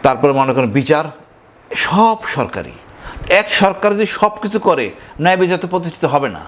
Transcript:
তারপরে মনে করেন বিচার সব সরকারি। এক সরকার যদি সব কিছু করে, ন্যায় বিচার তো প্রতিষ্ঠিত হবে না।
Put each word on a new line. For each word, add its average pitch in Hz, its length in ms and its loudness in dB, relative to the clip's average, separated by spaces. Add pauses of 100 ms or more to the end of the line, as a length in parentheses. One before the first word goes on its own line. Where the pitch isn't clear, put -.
তারপরে 139 280 4
মনে 135 220 2
করেন 127 160 2
বিচার 143 360 0 (680)
সব 220 420 2 (100)
সরকারি। - 440 -6 (580)
এক 202 240 2
সরকার 196 400 2
যদি 208 120 0
সব 208 260 0 (100)
কিছু 208 180 -4
করে, 135 320 0 (300)
ন্যায় 185 160 4
বিচার 180 200 2
তো 185 100 -6
প্রতিষ্ঠিত 170 380 -4
হবে 139 240 0
না। 80 180 -10